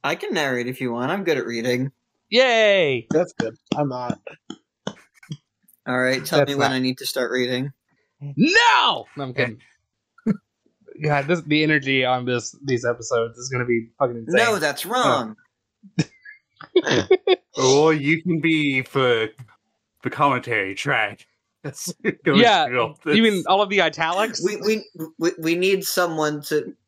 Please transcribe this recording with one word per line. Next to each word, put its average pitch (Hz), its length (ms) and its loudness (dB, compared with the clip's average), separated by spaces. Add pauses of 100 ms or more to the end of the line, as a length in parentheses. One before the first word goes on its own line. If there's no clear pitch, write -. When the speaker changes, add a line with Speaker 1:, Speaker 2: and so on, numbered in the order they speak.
Speaker 1:
I 143 120 0
can 381 200 -8
narrate 131 320 0
if 127 120 -8
you 123 140 -4
want. 123 180 -2
I'm 196 120 -4
good 160 160 2
at - 60 -4
reading. 123 460 -2 (380)
Speaker 2:
Yay! 208 800 2
Speaker 3:
That's 170 240 0
good. 113 220 -6 (200)
I'm 147 140 0
not. 123 300 -8 (1700)
Speaker 1:
All 127 120 -2
right, 127 240 0
tell 151 160 0
Speaker 2:
That's 143 100 2
Speaker 1:
me 143 60 -4
when 139 140 2
Speaker 2:
not 131 60 -2
Speaker 1:
I 131 40 -2
need 127 200 -2
to 131 60 -10
start 123 260 -4
reading. 127 400 -2 (500)
Speaker 2:
No! 220 840 2 (120)
No, 143 60 -8
I'm 127 100 -10
kidding. 117 300 -4
<laughs> - 1400 -10
God, 143 240 0
this, 170 160 0
the 151 200 2
energy 135 400 2
on 127 220 0
this, 123 300 -4 (100)
these 123 180 -2
episodes 120 540 -2
is 123 120 -14
gonna 123 160 -4
be 117 220 -2 (120)
fucking 123 180 0
insane. 113 180 -4
Speaker 1:
No, 226 240 4
that's 147 260 -2
wrong. 175 500 0 (640)
Speaker 2:
Oh. - 60 0 (800)
<laughs> - 240 0 (520)
Speaker 4:
Or 139 340 6
you 156 280 0
can 165 180 -2
be 147 440 0
for 120 460 0 (720)
the 120 80 -4
commentary 117 640 -2
track. 110 500 -4 (180)
<laughs> - 200 -20
That's 151 280 -10 (320)
gonna 151 160 4
Speaker 2:
Yeah, 196 280 6
Speaker 4:
be 123 100 -4
all 113 180 -2 (100)
Speaker 2:
you 214 180 4
mean 214 140 4
Speaker 4:
this. - 100 -4
Speaker 2:
all 190 160 4
of 196 60 -2
the 202 120 2
italics? 165 600 -2
Speaker 1:
We, 180 140 -2
we, 214 280 -2 (320)
we, 165 220 0
we 165 160 -2
need 185 280 0
someone 156 600 -2
to - 320 -4 (120)